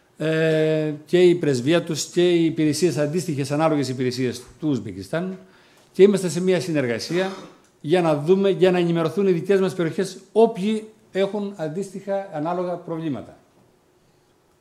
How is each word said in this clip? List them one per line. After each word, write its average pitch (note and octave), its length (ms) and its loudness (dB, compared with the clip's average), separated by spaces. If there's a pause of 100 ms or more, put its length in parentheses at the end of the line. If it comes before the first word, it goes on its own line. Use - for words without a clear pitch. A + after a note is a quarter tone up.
(180)
ε, D#3 760 0 (120)
και F3+ 180 2
η F3 120 8
πρεσβεία D3+ 480 0
τους D#3+ 220 -6
και F3 240 2
οι E3+ 160 4
υπηρεσίες, D#3 520 0
αντίστοιχες, D3 540 -2
ανάλογες D3 380 0
υπηρεσίες B2+ 520 -4 (180)
του D#3 100 -2
Ουσμπεκιστάν. B2+ 680 -6 (540)
Και F#3 120 6
είμαστε F#3 260 4
σε D#3+ 120 -4
μία F#3 180 2
συνεργασία D#3+ 720 -2 (540)
για E3+ 160 2
να D#3+ 140 2
δούμε, F#3+ 340 2
για F3+ 220 4
να F3+ 60 2
ενημερωθούν E3+ 500 0
οι F#3+ 40 4
δικές F3 280 2
μας F#3+ 140 0
περιοχές, F3+ 460 -4 (120)
όποιοι G#3+ 560 2 (240)
έχουν G3+ 440 -4
αντίστοιχα G3 800 -8
ανάλογα F3+ 420 -4
προβλήματα. D#3+ 600 -8 (1200)